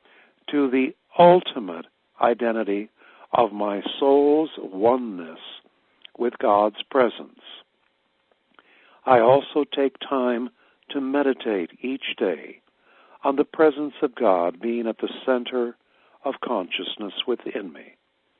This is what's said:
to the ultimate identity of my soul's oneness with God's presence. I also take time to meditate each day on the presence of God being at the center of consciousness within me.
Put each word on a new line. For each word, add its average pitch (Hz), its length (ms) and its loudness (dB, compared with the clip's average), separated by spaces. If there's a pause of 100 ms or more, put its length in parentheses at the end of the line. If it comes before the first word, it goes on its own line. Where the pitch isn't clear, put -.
(500)
to 143 180 0
the 131 200 2 (280)
ultimate 139 680 4 (340)
identity 113 720 -2 (420)
of 113 200 2
my 104 300 -4 (180)
soul's 143 580 4
oneness 95 800 -2 (800)
with 120 200 -4
God's 107 520 2
presence. 117 500 -2 (1700)
I 127 140 8
also 135 440 4 (120)
take 139 240 0
time 123 500 -2 (400)
to 143 100 -4
meditate 131 680 -2 (100)
each - 380 -8
day 87 440 -4 (600)
on 139 140 0
the 147 80 2
presence 147 560 2
of 120 140 -2
God 87 480 0
being 117 240 -4
at 110 100 -4
the 107 160 -6 (140)
center 120 500 -2 (480)
of 135 180 -4
consciousness 98 720 -6 (160)
within 110 420 -6
me. - 240 -20 (440)